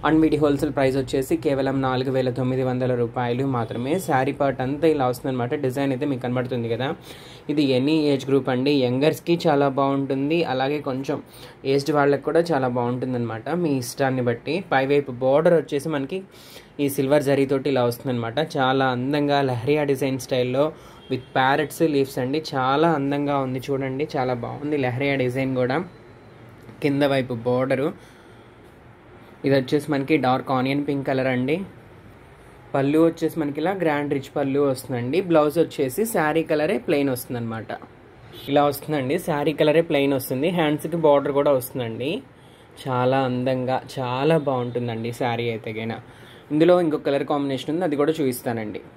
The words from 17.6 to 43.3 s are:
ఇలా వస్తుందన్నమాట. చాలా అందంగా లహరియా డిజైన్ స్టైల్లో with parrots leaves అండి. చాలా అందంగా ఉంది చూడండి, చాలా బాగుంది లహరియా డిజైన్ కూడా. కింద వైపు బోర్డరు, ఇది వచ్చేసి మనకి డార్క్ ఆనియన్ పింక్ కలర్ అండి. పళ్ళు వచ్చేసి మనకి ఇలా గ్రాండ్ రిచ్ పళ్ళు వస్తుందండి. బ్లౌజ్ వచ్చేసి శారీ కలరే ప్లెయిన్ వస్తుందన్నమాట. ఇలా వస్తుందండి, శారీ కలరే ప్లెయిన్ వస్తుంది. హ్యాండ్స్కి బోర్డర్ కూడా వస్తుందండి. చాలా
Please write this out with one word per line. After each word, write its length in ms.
ఇలా 160
వస్తుందన్నమాట. 500
చాలా 280
అందంగా 420
లహరియా 420
డిజైన్ 360
స్టైల్లో 380
with 140
parrots 420
leaves 280
అండి. 160
చాలా 360
అందంగా 380
ఉంది 200
చూడండి, 380
చాలా 180
బాగుంది 400
లహరియా 380
డిజైన్ 380
కూడా. 160
కింద 180
వైపు 220
బోర్డరు, 420
ఇది 120
వచ్చేసి 340
మనకి 320
డార్క్ 320
ఆనియన్ 320
పింక్ 200
కలర్ 240
అండి. 240
పళ్ళు 240
వచ్చేసి 340
మనకి 200
ఇలా 100
గ్రాండ్ 340
రిచ్ 200
పళ్ళు 240
వస్తుందండి. 500
బ్లౌజ్ 320
వచ్చేసి 420
శారీ 360
కలరే 260
ప్లెయిన్ 260
వస్తుందన్నమాట. 520
ఇలా 180
వస్తుందండి, 460
శారీ 320
కలరే 300
ప్లెయిన్ 280
వస్తుంది. 400
హ్యాండ్స్కి 480
బోర్డర్ 340
కూడా 180
వస్తుందండి. 520
చాలా 340